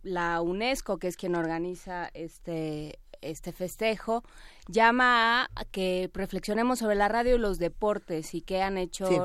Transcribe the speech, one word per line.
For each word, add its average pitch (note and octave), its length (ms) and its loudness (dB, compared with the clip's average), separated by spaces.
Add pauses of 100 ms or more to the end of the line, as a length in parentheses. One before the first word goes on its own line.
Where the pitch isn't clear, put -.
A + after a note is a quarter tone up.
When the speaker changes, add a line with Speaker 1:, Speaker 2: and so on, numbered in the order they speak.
Speaker 1:
la E3+ 380 0
unesco, G3+ 560 -2
que F#3 100 -4
es F3 80 -2
quien F3 200 -2
organiza E3+ 800 -4
este, D#3 840 -8 (220)
este E3 320 -8
festejo, A3 720 -2 (440)
llama A#3 880 6
a - 160 -10
que F#3 420 0
reflexionemos G#3+ 640 0
sobre G#3+ 160 2
la G3+ 120 4
radio A#3+ 280 4
y - 20 4
los F#3+ 220 0
deportes F3 720 -2
y E3 80 -4
qué F#3 220 -2
han G3 140 0
hecho F#3 300 -4
Speaker 2:
Sí. F3+ 180 4